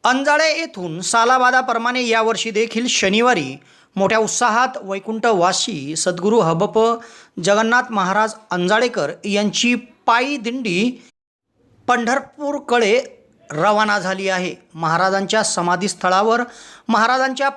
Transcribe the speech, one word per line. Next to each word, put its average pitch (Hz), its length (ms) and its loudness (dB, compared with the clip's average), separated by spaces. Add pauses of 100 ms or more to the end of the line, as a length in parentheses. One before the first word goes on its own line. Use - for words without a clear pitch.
अंजाळे 294 440 2
येथून 185 500 -6
सालाबादाप्रमाणे 247 1000 2
यावर्षी 226 480 0
देखील 226 360 -2
शनिवारी 202 720 0 (400)
मोठ्या 196 220 2
उत्साहात 240 640 0
वैकुंठवासी 196 1120 -2
सद्गुरू 185 440 0
हबप 175 380 0 (680)
जगन्नाथ 226 460 2
महाराज 208 440 0 (160)
अंजाळेकर 196 600 0 (120)
यांची 208 500 0 (320)
पायी 254 300 2
दिंडी 226 540 -2 (1000)
पंढरपूरकडे 247 1120 0 (500)
रवाना 208 480 2
झाली 190 300 -4
आहे. 185 260 -4 (200)
महाराजांच्या 190 680 0
समाधीस्थळावर 190 1000 0 (460)
महाराजांच्या 262 680 0